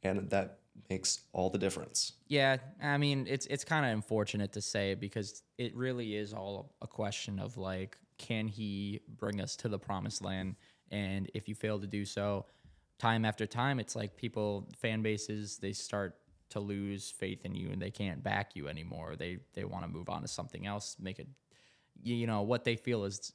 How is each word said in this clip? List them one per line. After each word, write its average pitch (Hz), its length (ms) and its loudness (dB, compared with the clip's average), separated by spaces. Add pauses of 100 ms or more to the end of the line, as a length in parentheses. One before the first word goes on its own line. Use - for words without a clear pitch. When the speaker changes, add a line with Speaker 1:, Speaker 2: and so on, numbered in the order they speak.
Speaker 1:
and 95 260 2
that 98 300 2 (320)
makes - 300 0 (120)
all 92 160 4
the 95 80 2
difference. - 560 0 (140)
Speaker 2:
Yeah, 139 300 6 (260)
I 143 140 4
mean, 143 300 4
it's, 135 200 0
it's - 160 0
kinda 156 240 4
unfortunate 107 680 2
to 104 80 -4
say 98 320 2
because 101 480 -4 (160)
it 120 180 -2
really 123 400 0
is 107 180 -2
all 101 500 -6
a 110 40 -8
question 101 520 -2
of, 101 180 -4
like, 95 400 -4 (220)
can 110 280 0
he 101 540 -2 (160)
bring 104 240 0
us - 140 -2
to - 140 -2
the 101 100 0
promised 98 440 -2
land? 95 320 -2 (360)
And 98 420 0
if 107 160 -6
you 107 60 -4
fail 107 240 0
to 101 80 -6
do 101 180 0
so, 101 400 0 (520)
time 113 280 6
after 110 200 2
time, 127 320 2
it's 110 160 -2
like 104 220 -4
people, 107 600 0
fan 110 240 2
bases, 107 560 0
they 98 160 -2
start 98 420 -2 (320)
to - 140 -4
lose 101 500 -2
faith - 320 -4
in 95 100 -4
you 95 160 -4
and 95 120 -2
they 98 100 -4
can't 92 320 -4
back 101 320 0
you 71 140 -6
anymore. 80 480 -8
They, 90 220 -4 (140)
they 95 120 -4
wanna 90 240 -4
move 87 180 -6
on 85 140 -2
to 92 80 -6
something - 360 -6
else, 101 320 -4
make 95 220 -6
it, - 80 -10 (680)
y-, 120 160 -2
you 117 120 2
know, 107 180 2
what 117 200 4
they 117 140 4
feel 117 260 2
is 98 320 -4